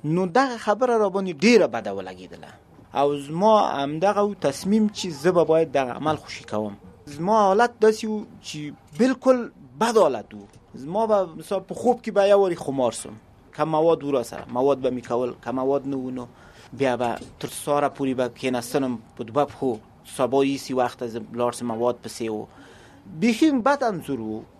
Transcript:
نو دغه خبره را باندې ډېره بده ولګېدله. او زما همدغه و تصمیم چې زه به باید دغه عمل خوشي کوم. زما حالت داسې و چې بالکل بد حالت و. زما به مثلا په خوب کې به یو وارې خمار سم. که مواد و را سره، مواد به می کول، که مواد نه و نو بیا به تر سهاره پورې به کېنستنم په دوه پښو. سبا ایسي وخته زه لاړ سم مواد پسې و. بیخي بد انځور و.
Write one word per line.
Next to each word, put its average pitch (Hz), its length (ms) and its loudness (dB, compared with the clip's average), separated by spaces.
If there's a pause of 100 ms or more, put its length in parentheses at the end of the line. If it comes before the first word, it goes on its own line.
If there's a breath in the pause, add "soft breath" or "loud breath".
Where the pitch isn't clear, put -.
نو 175 220 0
دغه 247 320 2
خبره 233 400 0
را 208 100 2
باندې 185 240 -4 (120)
ډېره 214 300 8
بده 104 220 -6
ولګېدله. 92 540 -14 (500)
او 143 160 2 (100)
زما 180 260 4 (300)
همدغه 180 400 0
و 202 120 0
تصمیم 208 540 2
چې - 180 -6 (160)
زه 175 100 4
به 170 120 4
باید 160 280 2
دغه 131 200 0
عمل 151 240 -2
خوشي - 280 -14
کوم. 107 320 -4 (300)
زما 160 360 0
حالت 208 280 4 (140)
داسې 220 200 4
و 214 220 -6 (160)
چې - 160 -12 (400)
بالکل 254 520 2 (300)
بد 226 180 2
حالت 123 360 2
و. 104 40 -14 (360)
زما 170 320 -4
به 202 200 2 (100)
مثلا 185 240 -6
په 190 140 -12
خوب 240 280 0
کې 220 80 -8
به 196 180 2
یو 202 140 6
وارې 180 220 0
خمار 131 280 0
سم. - 240 -12 (400)
که 151 80 0
مواد 160 400 2
و 143 60 -4
را 131 120 0
سره، - 300 -12
مواد 135 260 2
به 127 120 0
می 123 120 -6
کول، 123 320 -2 (100)
که 120 60 -6
مواد 135 380 -2
نه 139 80 -6
و 127 140 -8
نو 123 160 -10 (460 loud breath)
بیا 123 240 0
به 117 180 -2 (260)
تر 135 80 -8
سهاره 143 400 -2
پورې 135 260 -2
به 123 140 -2
کېنستنم 127 680 -4 (180)
په 120 80 -10
دوه 131 220 0
پښو. 123 320 -4 (380)
سبا 135 260 2
ایسي 139 320 -2
وخته 123 320 -2
زه 113 140 -8 (120)
لاړ 120 220 -2
سم 120 120 -8
مواد 120 380 0
پسې 113 260 -8
و. 107 160 -6 (720 loud breath)
بیخي 240 300 4
بد 277 320 2
انځور 147 380 -4
و. 110 220 -8 (180)